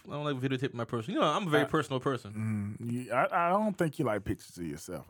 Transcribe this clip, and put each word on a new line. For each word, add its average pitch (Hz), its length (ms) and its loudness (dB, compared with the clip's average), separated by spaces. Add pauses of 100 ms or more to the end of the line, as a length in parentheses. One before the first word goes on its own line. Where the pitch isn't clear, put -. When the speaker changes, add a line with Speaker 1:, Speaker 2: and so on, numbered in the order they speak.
Speaker 1:
I - 40 -10
don't 147 120 -4
like 147 120 0
videotaping 131 380 0
my 117 100 -2
person. 120 300 -2
You 294 60 2
know, 190 60 6
I'm 175 220 2
a - 20 0
very 147 140 6
Speaker 2:
I - 20 -4
Speaker 1:
personal 143 340 0
person. 107 800 -2
Speaker 2:
Mm, 117 120 -6
you, 123 200 -4
I, 175 360 2
I - 20 4
don't 208 260 2
think 160 220 0
you 151 60 2
like 107 200 0
pictures - 340 -6
of 87 60 -6
yourself. 82 460 -8